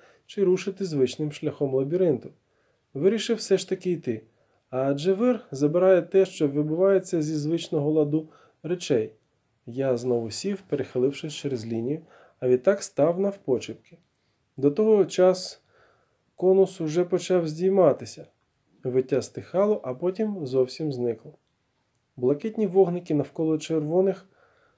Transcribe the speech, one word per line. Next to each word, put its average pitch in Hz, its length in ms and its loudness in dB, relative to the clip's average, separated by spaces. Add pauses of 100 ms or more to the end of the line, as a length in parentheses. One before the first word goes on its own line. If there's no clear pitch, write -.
(260)
чи - 180 -4
рушити 185 420 0
звичним 147 460 0
шляхом 143 420 -4
лабіринту. 143 560 0 (640)
Вирішив 214 440 0
все 196 200 0
ж 180 120 -4
таки 185 220 -4
йти, 127 300 -4 (480)
адже 139 440 0
вир 226 380 0
забирає 170 500 4
те, 190 240 2
що 160 220 -2
вибивається 170 760 0
зі 156 140 -4
звичного 156 560 -2
ладу 156 380 0 (340)
речей. 151 480 -2 (540)
Я 127 320 -2
знову 117 340 -2
сів, 196 300 -6
перехилившись 139 720 -4
через 127 320 -6
лінію, 117 360 -4 (380)
а 131 80 -2
відтак 127 360 2
став 165 360 0
навпочепки. 147 760 -4 (600)
До 143 140 2
того 214 340 4
часу 185 520 2 (760)
конус 185 460 2
уже 160 220 0
почав 175 440 0
здійматися. 165 800 0 (560)
Виття 131 380 0
стихало, 202 640 -2
а 127 100 -8
потім 185 520 -4
зовсім 131 480 -2
зникло. 123 400 -6 (840)
Блакитні 147 500 -2
вогники 175 480 2
навколо 156 420 -2
червоних 165 680 0 (520)